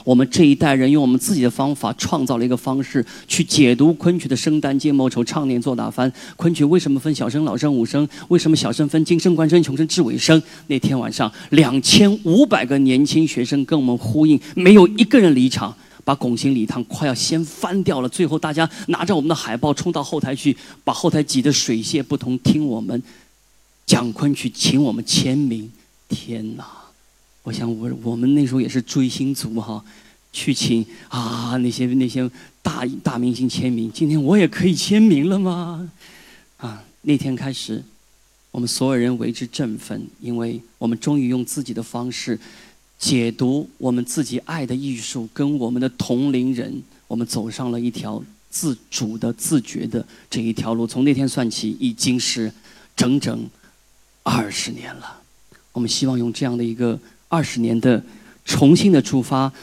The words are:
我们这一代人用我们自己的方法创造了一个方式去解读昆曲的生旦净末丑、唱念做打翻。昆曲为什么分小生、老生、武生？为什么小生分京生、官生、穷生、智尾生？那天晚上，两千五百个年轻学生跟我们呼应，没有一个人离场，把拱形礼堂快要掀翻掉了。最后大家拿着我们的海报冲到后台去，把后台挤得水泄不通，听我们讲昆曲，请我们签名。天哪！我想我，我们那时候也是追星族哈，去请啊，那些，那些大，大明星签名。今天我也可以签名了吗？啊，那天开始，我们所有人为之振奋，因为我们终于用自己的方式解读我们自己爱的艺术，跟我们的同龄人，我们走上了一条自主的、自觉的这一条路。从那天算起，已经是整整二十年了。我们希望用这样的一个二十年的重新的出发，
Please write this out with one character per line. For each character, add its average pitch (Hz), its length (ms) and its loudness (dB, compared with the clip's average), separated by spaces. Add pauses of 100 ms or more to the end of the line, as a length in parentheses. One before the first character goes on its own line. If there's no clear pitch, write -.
我 127 100 4
们 127 160 6
这 175 140 4
一 143 100 8
代 139 220 2
人 131 160 4
用 151 100 6
我 135 60 4
们 127 100 4
自 127 160 -2
己 151 100 0
的 123 60 4
方 139 240 -2
法 120 200 -4
创 143 340 -2
造 123 120 0
了 117 60 0
一 127 40 0
个 123 80 0
方 135 260 -2
式 131 240 -2 (220)
去 - 160 0
解 127 280 6
读 147 220 6
昆 170 240 2
曲 160 80 -6
的 131 80 -4
生 151 260 0
旦 139 160 0
净 147 160 0
末 131 160 4
丑、 120 140 -2
唱 143 240 -4
念 120 160 -2
做 123 140 -2
打 113 120 -4
翻。 127 240 -2 (240)
昆 170 160 0
曲 147 120 0
为 160 120 4
什 165 140 2
么 139 80 2
分 151 160 -2
小 120 160 -4
生、 151 140 -2
老 123 120 -2
生、 147 160 0
武 117 140 2
生？ 147 220 0 (180)
为 175 100 4
什 165 140 2
么 160 60 6
小 120 160 0
生 151 160 0
分 160 160 2
京 170 120 2
生、 175 200 2
官 160 120 4
生、 175 140 6
穷 135 140 -4
生、 160 100 0
智 175 160 0
尾 123 160 0
生？ 160 240 4 (240)
那 139 140 -2
天 135 180 0
晚 113 140 -4
上， 110 200 -2 (180)
两 131 300 4
千 202 320 4 (120)
五 190 200 6
百 220 220 2
个 139 120 0
年 135 280 4
轻 156 180 2
学 127 200 -2
生 139 200 -2
跟 156 140 0
我 131 60 0
们 120 120 2
呼 135 300 2
应， 147 140 6 (160)
没 185 180 10
有 185 140 12
一 214 160 2
个 269 160 6
人 175 160 8
离 127 120 4
场， - 240 -4 (320)
把 139 120 2
拱 120 200 -2
形 139 160 0
礼 110 140 0
堂 123 160 -6
快 - 240 -6
要 131 80 0
掀 160 300 -2
翻 180 400 -4
掉 151 160 0
了。 127 80 -2
最 170 180 -2
后 151 100 0
大 156 160 -2
家 160 160 0 (200)
拿 165 160 0
着 190 100 0
我 156 60 2
们 143 80 0
的 165 80 0
海 113 200 -6
报 147 160 0
冲 175 200 -4
到 156 100 -4
后 151 160 -6
台 131 160 -4
去， 135 220 -2 (260)
把 131 100 -2
后 - 160 -2
台 151 140 2
挤 131 180 -2
得 139 120 4
水 120 280 -2
泄 139 220 -4
不 143 140 -4
通， 127 240 -4
听 151 260 2
我 113 140 -4
们 117 200 -4 (840)
讲 117 260 2
昆 143 220 0
曲， 127 160 -6
请 - 320 0
我 123 100 0
们 110 140 -4
签 135 320 0
名。 113 340 -4 (380)
天 113 480 -8
哪！ 117 80 -16 (760)
我 123 80 -10
想 120 160 -6 (120)
我， 120 120 -8 (120)
我 117 120 -4
们 127 200 2
那 143 120 2
时 120 60 -4
候 131 80 0
也 120 80 -2
是 127 140 -2
追 131 260 0
星 131 260 -4
族 113 240 -6
哈， 107 240 -8 (480)
去 - 220 -4
请 117 320 0 (240)
啊， 120 480 -6
那 123 140 0
些， 123 160 -4
那 127 200 0
些 127 240 -4 (300)
大， 143 240 -6 (180)
大 127 160 -2
明 123 160 0
星 127 140 -2
签 127 240 -2
名。 113 180 -4
今 160 160 -2
天 151 160 2
我 165 140 4
也 190 100 6
可 - 200 0
以 185 80 4
签 202 260 2
名 180 300 4
了 196 80 0
吗？ 175 520 -6 (680)
啊， 107 240 -14 (180)
那 147 160 0
天 131 180 -4
开 131 160 -6
始， 120 320 -10 (680)
我 123 100 -8
们 120 80 -4
所 131 200 -2
有 135 60 0
人 123 220 0
为 113 160 -4
之 123 140 -10
振 113 320 -6
奋， - 280 -12 (140)
因 120 160 -8
为 117 240 -6 (160)
我 120 100 -6
们 117 120 -2
终 143 200 -2
于 127 100 0
用 127 140 -2
自 139 200 -8
己 123 100 -10
的 113 100 -8
方 120 300 -10
式 113 260 -6 (600)
解 117 340 0
读 135 340 -2 (120)
我 127 120 -2
们 123 140 -2
自 143 180 -4
己 123 180 -6
爱 151 260 -8
的 123 80 -6
艺 135 240 -6
术， 113 340 -10
跟 143 260 -2
我 117 120 -4
们 123 100 -2
的 131 100 -2
同 131 400 -2
龄 127 240 0
人， 110 280 -8 (240)
我 110 100 -8
们 120 100 -4
走 113 240 -6
上 123 200 -8
了 117 100 -4
一 120 100 -2
条 107 320 -8 (280)
自 139 260 -4 (140)
主 113 260 -6
的、 117 160 -4
自 - 300 -2
觉 - 240 -8
的 113 200 -6 (220)
这 120 140 -6
一 113 100 -2
条 113 220 -4
路。 117 120 -2
从 127 180 -2
那 143 100 4
天 135 120 0
算 123 240 -2
起， 107 300 -6
已 127 100 -2
经 123 300 -2
是 113 320 -4 (420)
整 131 240 0
整 117 300 -6 (720)
二 107 280 -2
十 - 220 -8
年 - 240 -14
了。 - 200 -18 (560)
我 123 80 -6
们 117 80 -2
希 - 180 -2
望 127 120 -2
用 117 140 -2
这 139 120 -6
样 120 140 -2
的 120 40 -4
一 117 120 -4
个 117 240 -2 (300)
二 165 140 0
十 120 180 -6
年 113 200 0
的 120 220 2 (420)
重 143 300 6
新 202 160 6
的 151 100 6
出 127 220 0
发， 135 280 -2 (120)